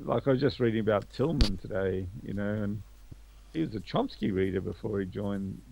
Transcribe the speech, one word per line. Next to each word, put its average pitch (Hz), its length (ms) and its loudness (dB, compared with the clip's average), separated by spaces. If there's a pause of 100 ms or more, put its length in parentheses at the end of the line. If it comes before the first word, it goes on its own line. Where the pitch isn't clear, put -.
like, 127 240 0
I 135 40 6
was 127 80 2
just 135 200 2
reading 113 200 4
about 104 300 2
Tillman 120 460 4
today, 95 500 -2 (160)
you - 120 -6
know, 104 280 -2
and 104 200 -2 (720)
he 160 80 0
was 107 120 -2
a 104 60 -4
Chomsky - 500 0
reader 95 300 2
before 98 400 -4
he 95 60 -2
joined 98 640 -4